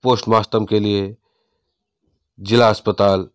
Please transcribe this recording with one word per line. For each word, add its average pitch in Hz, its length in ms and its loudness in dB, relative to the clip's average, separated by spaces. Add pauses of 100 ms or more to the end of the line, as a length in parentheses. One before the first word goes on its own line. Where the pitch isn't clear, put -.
पोस्टमार्टम 110 640 0
के 107 160 0
लिए 101 360 -4 (1200)
जिला 113 280 2
अस्पताल 101 680 0